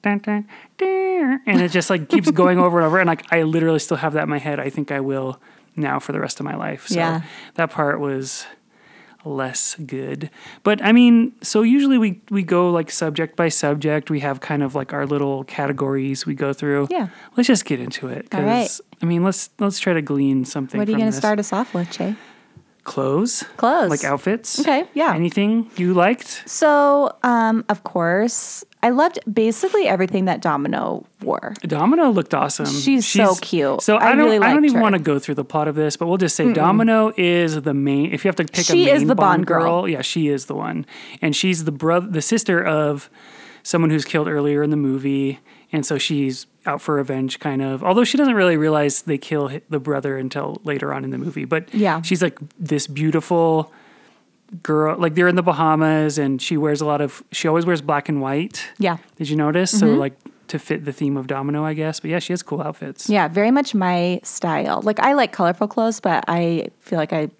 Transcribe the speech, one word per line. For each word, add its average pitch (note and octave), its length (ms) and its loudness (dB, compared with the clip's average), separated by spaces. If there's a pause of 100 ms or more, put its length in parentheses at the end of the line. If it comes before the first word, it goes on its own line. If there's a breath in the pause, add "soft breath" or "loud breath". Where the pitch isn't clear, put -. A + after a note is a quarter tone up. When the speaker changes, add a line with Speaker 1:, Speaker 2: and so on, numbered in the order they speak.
Speaker 1:
dun, G3+ 160 0
dun, G#3 280 -4 (300 loud breath)
dun, F#4 680 0
and F#3+ 140 4
it F3 100 0
just, F3+ 180 0
like, E3+ 200 -2
keeps A3 200 2
going F3+ 300 4
over F3 180 4
and E3 80 4
over. E3 140 2
And, F3+ 80 2
like, E3 260 -2
I E3 80 4
literally D#3+ 380 2
still D#3+ 180 -2
have D3 160 -4
that D#3 120 0
in D#3 40 -4
my D3 80 -2
head. C#3+ 220 -4
I C3+ 100 -6
think C#3+ 220 -6
I C#3 80 -4
will C3+ 420 -6 (340 soft breath)
now C#3+ 220 -2
for - 140 -8
the D3+ 80 -4
rest D3+ 200 -6
of - 40 -8
my - 120 -8
life. D#3 340 -10
So F3 100 -2
Speaker 2:
Yeah. E3 220 -2 (340 loud breath)
Speaker 1:
that E3 160 -2
part D3 280 -2
was C3+ 460 -6 (760 soft breath)
less C3+ 520 -6 (100)
good. C#3 440 -8 (340 loud breath)
But, G#3 200 2
I G#3 80 6
mean, A#3+ 500 6
so - 200 2
usually C4+ 360 4
we, G#3 240 0 (100)
we G3 120 0
go, F3 280 2
like, E3 180 0
subject D#3+ 460 -4
by E3 140 2
subject. D3+ 600 -2
We D3+ 120 -2
have C#3 180 -4
kind C#3+ 240 -2
of, C3+ 100 -4
like, C#3 200 -6
our C#3+ 120 -4
little C#3 380 -2
categories C3+ 840 -4
we D3 80 -4
go C#3 200 -4
through. C#3+ 360 -2
Speaker 2:
Yeah. D#4 180 -2 (300 loud breath)
Speaker 1:
Let's A#3+ 100 2
just - 180 2
get C3+ 140 -4
into B2 280 -8
it. A#2 260 -10
Speaker 2:
All D3 80 -2
right. A#3 220 2
Speaker 1:
'Cause, - 180 -6 (200)
I E3+ 40 -4
mean, E3+ 180 2
let's, - 260 0 (100)
let's G3+ 200 -2
try F#3 140 0
to D#3+ 80 0
glean C#3 440 0
something C3+ 340 -6
Speaker 2:
What G#3 80 0
are A3 40 -2
you A3 40 0
Speaker 1:
from A3 60 2
Speaker 2:
gonna A3 100 2
Speaker 1:
this. - 80 -4
Speaker 2:
start G#3+ 200 0
us G#3 140 -4
off A3 200 -4
with, F3 180 -4
Jay? F#3+ 240 -6 (680 loud breath)
Speaker 1:
Clothes? C#3+ 600 -2 (140)
Speaker 2:
Clothes. B3 340 2
Speaker 1:
Like D3 120 0
outfits? F#3 560 -2
Speaker 2:
Okay, D4+ 260 2 (100)
yeah. D4 180 2
Speaker 1:
Anything G3+ 640 0
you F3+ 160 0
liked? - 560 2
Speaker 2:
So, C#4+ 720 4
um, A3+ 480 2
of G3+ 140 -2
course, F3+ 800 -2 (180)
I A#3+ 80 2
loved D4 300 2 (120)
basically A#3 560 0
everything F#3+ 380 0
that F3+ 160 0
Domino - 640 -2 (160)
wore. - 400 -4
Speaker 1:
Domino A3+ 480 2
looked F#3 240 0
awesome. D3 320 -2
Speaker 2:
She's C4+ 420 0
so G3+ 280 4
Speaker 1:
She's F3+ 40 -2
Speaker 2:
cute. C#3 440 0
Speaker 1:
So G#3+ 140 4
I A3+ 100 4
Speaker 2:
I B3 80 6
Speaker 1:
don't, D4+ 100 6
Speaker 2:
really A3 120 4
Speaker 1:
I G#3+ 100 4
don't C4 80 4
Speaker 2:
liked D4+ 100 4
Speaker 1:
even B3 120 4
Speaker 2:
her. A3+ 40 4
Speaker 1:
wanna G3+ 180 4
go C#3+ 200 0
through C#3 160 -4
the C#3 100 -4
plot D3+ 220 -2
of D3 80 -4
this, D3+ 200 0
but E3+ 120 -4
we'll F3+ 100 0
just F3 180 0
say D#3+ 100 0
Speaker 2:
Mm-mm. A3+ 100 4
Speaker 1:
Domino A3 600 4
is F3 460 2
the C#3 140 -2
main, C#3 360 0
if D3 140 -6
you F#3+ 40 4
have F3 80 -2
to E3 80 0
pick F3 200 -2
Speaker 2:
She F4+ 240 4
Speaker 1:
a C#5+ 60 6
Speaker 2:
is D4+ 60 2
Speaker 1:
main D4 80 2
Speaker 2:
the B3+ 60 4
Bond F#3 260 4
Speaker 1:
Bond F3+ 60 -2
Speaker 2:
girl. E3+ 140 2 (200)
Speaker 1:
girl, G3 80 -4
yeah, C#3 120 -4
she D#3 280 -2
is C#3 180 -2
the - 80 -8
one. G#2+ 320 -6 (340 loud breath)
And D3+ 140 0
she's E3+ 300 0
the D#3+ 60 -2
bro-, D#3+ 280 2
the F3+ 240 -2
sister G3 420 0
of D3+ 460 -2 (500 loud breath)
someone E3 300 2
who's D3+ 140 0
killed D#3 220 -2
earlier D3 360 0
in D3+ 80 0
the D3+ 60 0
movie. C#3 600 -2 (320 soft breath)
And D3+ 140 -2
so C#3+ 140 0
she's C3+ 480 -4 (180)
out D3 160 -4
for D#3 140 -2
revenge, C3 440 -4
kind C#3 220 -4
of. C3+ 220 -6
Although G3+ 200 4
she B3 140 0
doesn't C4+ 160 2
really F3+ 240 4
realize D3+ 460 2
they C#3+ 160 -2
kill C#3+ 300 -4
hi-, C#3+ 200 -10
the D3+ 100 -2
brother C#3 380 -4
until C#3 460 -6
later C#3+ 300 -4
on C3+ 100 -6
in C3+ 80 -8
the C3 60 -6
movie. E3 280 -6
But D#3+ 280 -4
Speaker 2:
Yeah. F#3 280 0
Speaker 1:
she's, E3+ 200 0
like, E3+ 180 -2 (200)
this D3+ 280 -2
beautiful D#3 840 0 (920 soft breath)
girl. D#3 340 0
Like, E3+ 180 0
they're F3+ 140 4
in F3+ 80 2
the F3+ 60 2
Bahamas, D#3 760 2
and C3+ 240 -2
she D#3+ 160 -2
wears D3 240 0
a D3+ 40 -4
lot D3 160 0
of, C#3 300 -4
she - 160 -4
always E3 180 2
wears E3+ 160 0
black D3 280 -2
and C#3+ 120 -2
white. C#3+ 460 -4 (120)
Speaker 2:
Yeah. F3 180 0 (180)
Speaker 1:
Did D3 140 -8
you D3+ 80 0
notice? D#3+ 340 2
So, G#3 160 4
Speaker 2:
Mm-hmm. - 120 4
Speaker 1:
like, C#3 140 -2 (360)
to D3+ 100 -6
fit D3+ 240 -6
the C#3+ 80 -6
theme C#3 240 -2
of C3 120 -6
Domino, C#3+ 360 -4
I D#3 100 -4
guess. D#3 280 -6
But D#3+ 100 -8
yeah, E3+ 80 -2
she - 140 -6
has F3 100 -4
cool D3 180 -6
outfits. D3+ 480 -10
Speaker 2:
Yeah, F#3+ 200 2
very G#3 220 2
much C#4 220 0
my F3+ 500 0
style. - 600 -2
Like, G#3+ 160 -2
I C4+ 140 4
like C#4 180 2
colorful F3+ 380 0
clothes, A3+ 320 -2
but E3+ 260 0
I E3+ 400 -2 (120)
feel - 200 -6
like D3+ 140 -4
I D3+ 160 -2 (100)